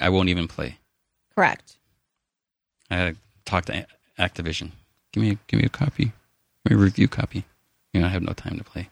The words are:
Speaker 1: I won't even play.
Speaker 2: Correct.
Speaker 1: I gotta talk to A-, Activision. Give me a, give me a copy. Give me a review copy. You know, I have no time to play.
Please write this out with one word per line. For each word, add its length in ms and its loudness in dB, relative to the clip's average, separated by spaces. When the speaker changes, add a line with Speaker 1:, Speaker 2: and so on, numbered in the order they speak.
Speaker 1:
I 40 4
won't 200 4
even 180 0
play. 300 -10
Speaker 2:
Correct. 400 0
Speaker 1:
I 80 -4
gotta 180 -2
talk 200 0
to 200 -6
A-, 40 -2
Activision. 500 -6
Give 120 -2
me 80 2
a, 60 -2
give 120 2
me 60 4
a 40 2
copy. 440 -2
Give 60 2
me 40 4
a 40 6
review 300 4
copy. 340 -4
You 80 4
know, 60 2
I 40 0
have 100 -2
no 100 -4
time 260 -8
to 60 -10
play. 280 -10